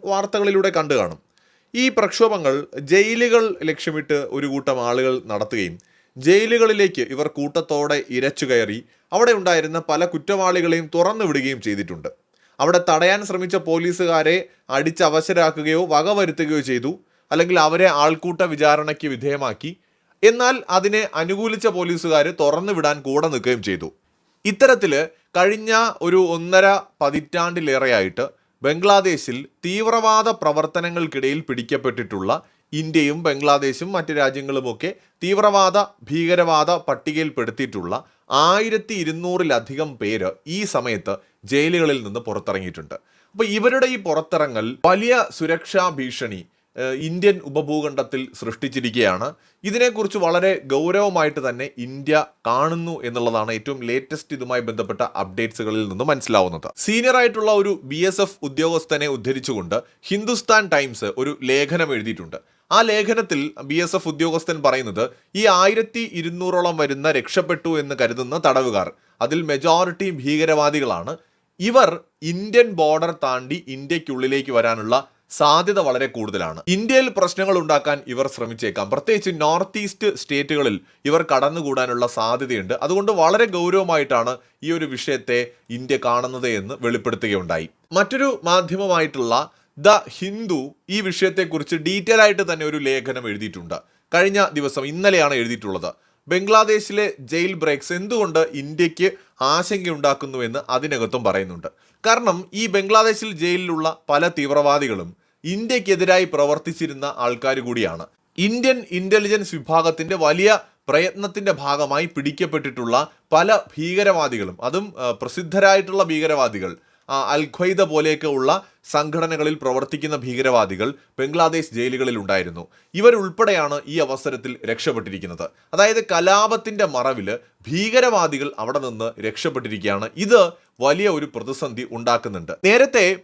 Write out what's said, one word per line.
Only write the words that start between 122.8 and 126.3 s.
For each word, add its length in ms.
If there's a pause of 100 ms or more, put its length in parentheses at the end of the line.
ഇവരുൾപ്പെടെയാണ് 960
ഈ 120
അവസരത്തിൽ 680
രക്ഷപ്പെട്ടിരിക്കുന്നത്. 840 (240)
അതായത് 300
കലാപത്തിന്റെ 800